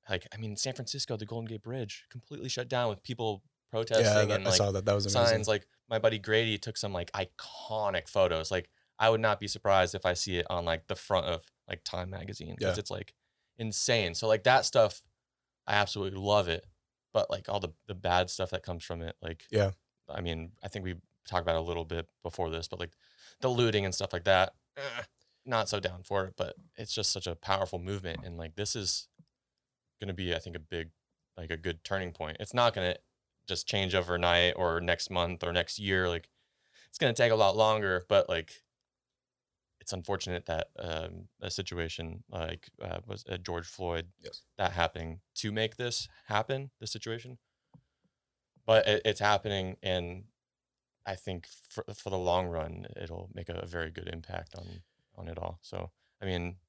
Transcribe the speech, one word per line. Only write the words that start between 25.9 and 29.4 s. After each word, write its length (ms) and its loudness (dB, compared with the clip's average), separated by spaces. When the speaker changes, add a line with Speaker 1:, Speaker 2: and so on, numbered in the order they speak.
Speaker 1:
for 220 0
it, 100 -12
but 200 -6
it's 180 -8
just 180 -2
such 160 -4
a 80 -4
powerful 440 0
movement. 440 -6
And, 140 -10
like, 180 -10
this 200 -4
is 320 -4